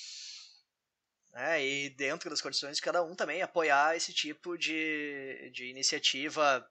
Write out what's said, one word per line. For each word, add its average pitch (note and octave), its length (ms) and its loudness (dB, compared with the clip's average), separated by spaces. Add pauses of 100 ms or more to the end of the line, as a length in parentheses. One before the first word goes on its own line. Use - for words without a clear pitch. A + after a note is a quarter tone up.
(1400)
É, C#3+ 300 2
e C#3 240 -2
dentro C#3 400 -2
das D3 100 -4
condições D3 360 -2
de - 60 -2
cada E3 200 2
um E3+ 140 -6
também F3 260 -2
apoiar D#3 540 6
esse E3+ 180 -4
tipo D3+ 420 -4
de, D3 960 -4
de B2 140 -10
iniciativa C3+ 1040 2